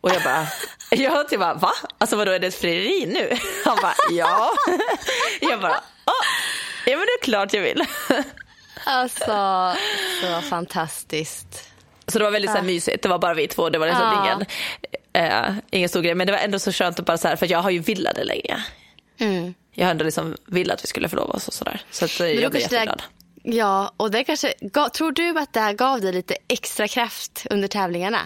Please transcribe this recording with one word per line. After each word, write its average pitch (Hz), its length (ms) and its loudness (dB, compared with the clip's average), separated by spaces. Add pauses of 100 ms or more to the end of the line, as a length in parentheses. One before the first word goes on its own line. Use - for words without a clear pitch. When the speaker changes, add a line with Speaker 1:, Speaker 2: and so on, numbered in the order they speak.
Speaker 1:
Och 180 80 2
jag 175 140 2
bara, 147 240 0 (220)
<laughs> - 220 -20
jag 294 380 2
typ 254 100 0
bara, 170 140 2
"Va? 180 180 2 (260)
Alltså 226 180 2
vadå, 208 160 2
är 185 80 2
det 185 80 0
ett 185 80 -4
frieri 196 500 0
nu?" 233 320 0 (140)
<laughs> - 140 -6
Han 233 160 4
bara, 180 140 2 (160)
"Ja." 233 400 2 (440)
<laughs> 494 460 -4
Jag 240 200 0
bara, 175 200 0 (240)
"Åh, - 80 2 (720)
ja 262 120 4
men 381 80 0
det 480 60 2 (100)
är - 20 -6
klart 202 300 2
jag 208 80 2
vill." 220 220 2 (260)
<laughs> 339 140 4 (600)
Speaker 2:
Alltså, 202 920 2 (460)
så 170 280 -2
fantastiskt. - 1200 -6 (380)
Speaker 1:
Så 226 120 -2
det 214 60 4
var 202 60 4
väldigt 208 200 2
så 208 60 2
här 175 60 2
Speaker 2:
Ja. 185 40 0
Speaker 1:
mysigt. - 360 0
Det 196 60 2
var 180 100 4
bara 170 140 2
vi 156 140 2
två. 170 220 0
Det 165 100 0
var 156 80 2
liksom 226 180 4
Speaker 2:
Ja. 208 200 4
Speaker 1:
ingen, 190 200 0 (840)
eh, 110 220 2 (180)
ingen 175 180 2
stor 180 120 0
grej. 170 140 2
Men 180 120 2
det 196 60 2
var 202 60 0
ändå 196 200 0
så 190 120 0
skönt 175 280 0
att 175 60 -6
bara 170 120 4
så 180 100 0
här, 156 80 2
för 175 160 0
jag 170 80 4
har 190 100 2
ju 175 100 2
velat 190 360 0
det - 80 -2
länge. - 400 -4 (560)
Speaker 2:
Mm. 180 340 0 (200)
Speaker 1:
Jag - 120 0
har 185 60 4
ändå 156 140 0
liksom 160 300 -2 (100)
velat 180 320 0
att - 60 -10
vi - 40 -6
skulle - 220 -4
förlova - 240 -2
oss - 140 -6
och - 60 -8
sådär. - 280 -6 (100)
Så - 140 -2
att, - 140 -4
eh, 175 60 2
Speaker 2:
Men 156 100 2
då - 60 2
Speaker 1:
jag 269 100 2
blev 285 100 0
Speaker 2:
kanske 240 140 -2
det 233 40 4
här 220 60 2
Speaker 1:
jätteglad. - 180 -4 (520)
Speaker 2:
Ja, 202 420 2
och 214 140 0
det 233 120 2
kanske 302 380 0
ga-, 285 280 0
tror 320 220 -2
du 330 280 0
att 285 140 -6
det 226 60 2
här 214 140 2
gav 247 280 2
dig 185 120 0
lite 180 220 -2 (120)
extra - 400 -2
kraft - 640 -4
under 202 180 0
tävlingarna? 190 580 -2